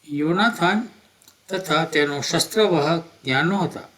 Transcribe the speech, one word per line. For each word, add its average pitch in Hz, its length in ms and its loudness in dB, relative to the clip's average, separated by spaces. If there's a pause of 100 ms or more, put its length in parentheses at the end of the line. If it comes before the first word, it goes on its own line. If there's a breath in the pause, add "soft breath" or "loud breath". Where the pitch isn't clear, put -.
યોનાથાન 180 760 0 (600)
તથા 160 360 -2
તેનો 147 360 0
શસ્ત્રવાહક 165 800 0 (200)
ત્યાં 131 200 0
નહોતા. 175 380 -2 (160)